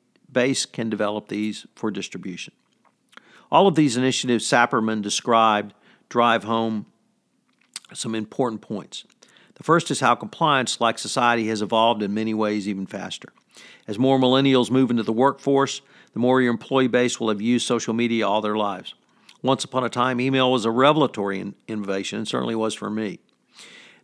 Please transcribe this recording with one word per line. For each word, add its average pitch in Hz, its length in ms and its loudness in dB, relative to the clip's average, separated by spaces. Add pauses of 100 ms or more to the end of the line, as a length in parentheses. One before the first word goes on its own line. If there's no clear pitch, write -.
(320)
base 127 340 0
can 117 240 -8
develop 104 400 -4
these 104 360 -6 (100)
for 110 160 -6
distribution. 92 640 -12 (960)
All 175 180 6
of 175 80 4
these 139 220 4
initiatives 127 480 0
Saperman 113 560 2
described 104 720 2 (340)
drive 117 380 2
home 113 400 -4 (1080)
some 113 220 -8
important 110 460 -4
points. - 420 -12 (520)
The - 80 -20
first 160 280 2
is 135 80 -2
how 120 160 4
compliance, 131 640 -2
like 113 180 2
society, 120 500 0
has 110 140 -2
evolved 110 400 2
in 101 120 -2
many 110 200 -2
ways 107 340 -2
even 98 180 -6
faster. 92 480 -12 (540)
As 104 120 -6
more 135 180 4
millennials 131 540 4
move 131 180 4
into 117 140 0
the 110 80 -2
workforce, 135 720 0 (320)
the 117 60 -8
more 127 220 2
your 123 100 2
employee 131 360 0
base 123 320 0
will 113 80 -2
have 104 140 -2
used 120 260 0
social 120 260 -2
media 113 320 -2
all 101 140 0
their 107 160 -4
lives. 101 400 -6 (460)
Once 131 240 0
upon 131 180 -4
a 117 60 -4
time, 123 320 -2
email 131 280 2
was 127 140 2
a 113 80 0
revelatory 117 720 2
in-, 98 140 -10 (120)
innovation, 101 520 -6
and 110 80 -8
certainly 123 280 -4
was 110 180 -2
for 104 160 -10
me. 107 300 -6 (840)